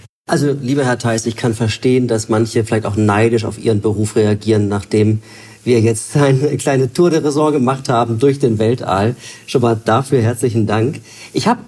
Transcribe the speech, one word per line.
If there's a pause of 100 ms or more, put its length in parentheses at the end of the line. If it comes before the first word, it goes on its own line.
(300)
Also,
lieber
Herr
Theis,
ich
kann
verstehen,
dass
manche
vielleicht
auch
neidisch
auf
Ihren
Beruf
reagieren,
nachdem (420)
wir
jetzt
eine
kleine
Tour
de
Raison
gemacht
haben
durch
den
Weltall. (300)
Schon
mal
dafür
herzlichen
Dank. (320)
Ich
habe